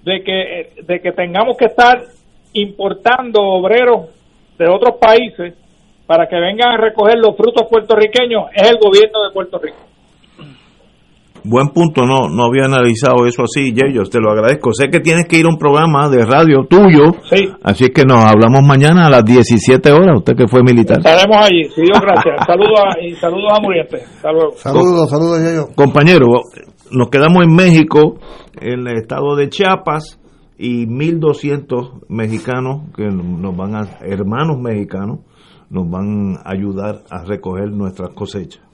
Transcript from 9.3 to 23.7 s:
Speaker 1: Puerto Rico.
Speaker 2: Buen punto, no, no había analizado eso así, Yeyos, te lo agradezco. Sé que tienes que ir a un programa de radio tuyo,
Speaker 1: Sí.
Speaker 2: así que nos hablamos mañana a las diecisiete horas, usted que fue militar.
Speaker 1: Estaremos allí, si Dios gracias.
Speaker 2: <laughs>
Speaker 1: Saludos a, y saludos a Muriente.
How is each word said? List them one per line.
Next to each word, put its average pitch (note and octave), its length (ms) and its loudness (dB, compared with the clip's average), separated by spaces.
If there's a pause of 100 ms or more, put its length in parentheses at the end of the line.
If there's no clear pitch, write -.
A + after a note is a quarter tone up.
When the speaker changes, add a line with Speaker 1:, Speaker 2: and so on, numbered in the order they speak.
Speaker 1:
Puerto F#3 240 -10
Rico. D3+ 200 -14 (1700)
Speaker 2:
Buen B2+ 240 0
punto, D#3+ 360 0
no, C3 240 0
no G#2+ 160 -2
había C3 200 0
analizado B2 600 0
eso A#2+ 180 -2
así, C3 300 -4
Yeyos, B2+ 360 -2
te A#2+ 100 -2
lo A2 120 0
agradezco. A2+ 420 0
Sé C3 160 -2
que E3 100 0
tienes E3 280 -2
que E3 120 0
ir D#3+ 60 2
a E3 40 2
un D#3+ 80 -2
programa D3 520 0
de B2 160 2
radio C3+ 440 4
tuyo, E3+ 440 6 (100)
Speaker 1:
Sí. F#3 260 0 (140)
Speaker 2:
así B2 260 0
que D3 140 2
nos C3 200 4
hablamos A2+ 440 4
mañana D3+ 400 4
a - 20 4
las B2 160 6
diecisiete B2 680 4
horas, E3 260 6
usted A#2+ 180 0
que B2+ 120 2
fue B2+ 140 2
militar. A#2+ 380 4
Speaker 1:
Estaremos F#3 380 4
allí, F#3+ 260 2 (100)
si D#3+ 80 -4
Dios F#3+ 180 2
gracias. F3 420 0
Speaker 2:
<laughs> - 40 -2
Speaker 1:
Saludos G#3 340 2
a, F#3+ 220 0
y F3 140 -12
saludos F#3 420 -4
a G#3 40 0
Muriente. F3 420 -6